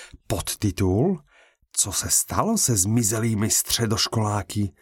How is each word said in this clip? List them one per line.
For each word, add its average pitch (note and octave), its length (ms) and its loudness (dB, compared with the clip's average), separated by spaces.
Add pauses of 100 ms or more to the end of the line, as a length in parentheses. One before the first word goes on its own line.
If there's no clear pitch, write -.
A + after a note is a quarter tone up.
(260)
Podtitul G2+ 920 0 (540)
Co - 200 -2
se - 180 -4
stalo E3+ 460 0
se B2 200 2
zmizelými A2 760 2
středoškoláky G#2 1200 0 (120)